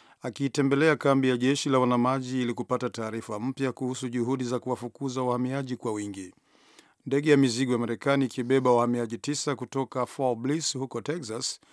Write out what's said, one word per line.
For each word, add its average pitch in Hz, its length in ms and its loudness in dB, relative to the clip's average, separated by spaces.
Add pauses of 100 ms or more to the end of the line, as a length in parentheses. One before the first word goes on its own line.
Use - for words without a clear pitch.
(220)
akiitembelea 139 760 2
kambi 135 320 4
ya 127 80 4
jeshi 135 320 2
la 135 100 4
wanamaji 127 640 2
ili 117 120 -2
kupata 123 360 -4
taarifa 110 500 -6
mpya 131 320 -2
kuhusu 127 360 -6
juhudi 127 360 -2
za 120 140 -2
kuwafukuza 127 640 -6
wahamiaji 127 540 -2
kwa 117 160 -4
wingi. 98 420 -8 (720)
Ndege 147 240 2
ya 147 60 10
mizigo 127 360 4
ya 120 60 4
Marekani 120 460 0
ikibeba 127 480 2
wahamiaji 120 460 2
tisa 143 380 -4
kutoka 127 500 -4
Fort 127 320 -2
Bliss 143 400 -2
huko 123 220 -6
Texas 123 600 -6 (120)